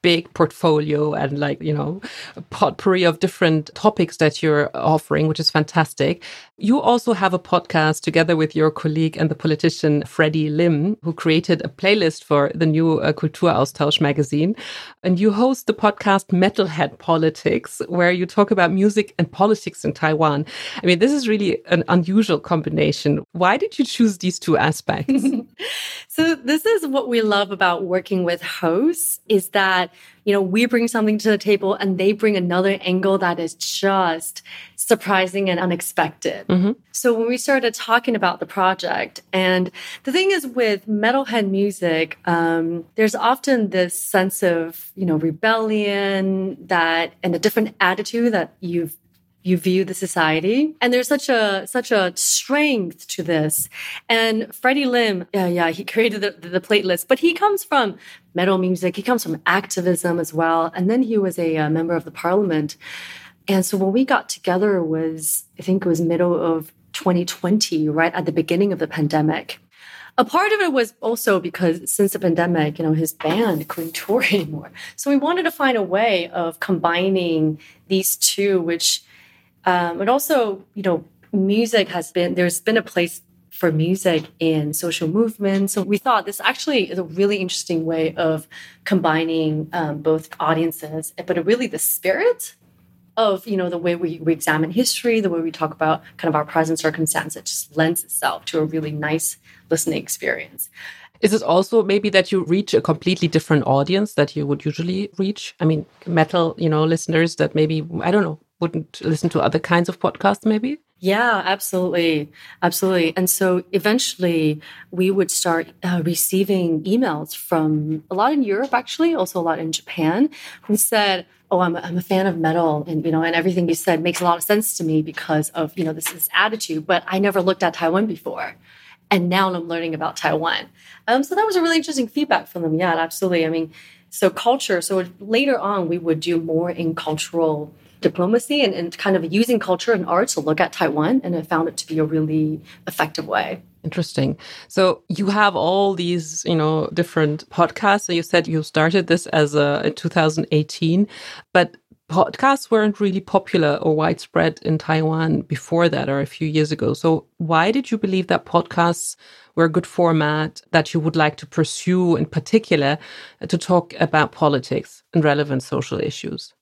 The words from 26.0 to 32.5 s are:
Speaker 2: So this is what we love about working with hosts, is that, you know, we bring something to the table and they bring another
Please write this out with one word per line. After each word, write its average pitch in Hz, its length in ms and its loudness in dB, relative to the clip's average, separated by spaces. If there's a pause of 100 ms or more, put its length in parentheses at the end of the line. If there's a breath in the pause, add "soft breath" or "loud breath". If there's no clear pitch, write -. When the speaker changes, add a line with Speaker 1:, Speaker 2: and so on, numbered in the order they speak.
Speaker 2:
So 320 260 0
this 269 320 -2
is 403 200 2
what 262 220 -2
we 233 140 2
love 202 280 2
about 180 340 0
working 185 380 -2
with 170 200 -2
hosts, 214 800 0 (100)
is 202 200 2
that, 185 440 2 (320 soft breath)
you 208 80 2
know, 202 80 2
we 202 240 2
bring 233 200 0
something 214 300 0
to 214 140 0
the 208 80 4
table 202 340 0
and 196 240 0
they 190 160 2
bring 208 240 2
another 185 460 2